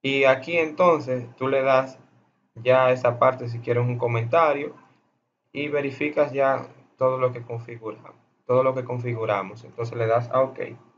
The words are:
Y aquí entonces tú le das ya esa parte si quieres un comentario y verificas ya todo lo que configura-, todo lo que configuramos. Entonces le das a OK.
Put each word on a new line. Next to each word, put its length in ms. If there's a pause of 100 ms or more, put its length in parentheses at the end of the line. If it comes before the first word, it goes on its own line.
Y 220
aquí 340
entonces 680 (100)
tú 100
le 140
das 380 (560)
ya 340
esa 300
parte 280
si 120
quieres 240
un 160
comentario 760 (800)
y 160
verificas 680
ya 340 (300)
todo 220
lo 120
que 120
configura-, 720 (340)
todo 160
lo 100
que 100
configuramos. 800
Entonces 320
le 120
das 240
a 100
OK. 180 (380)